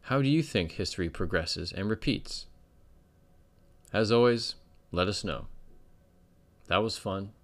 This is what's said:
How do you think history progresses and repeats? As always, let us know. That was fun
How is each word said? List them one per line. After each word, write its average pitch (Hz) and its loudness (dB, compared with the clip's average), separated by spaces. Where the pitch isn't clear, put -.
How 135 0
do 135 4
you 156 4
think 95 0
history 90 -4
progresses 85 -2
and 98 -4
repeats? - -4
As 107 2
always, 120 4
let 87 2
us 101 -4
know. 78 -6
That 90 2
was 107 0
fun 98 -6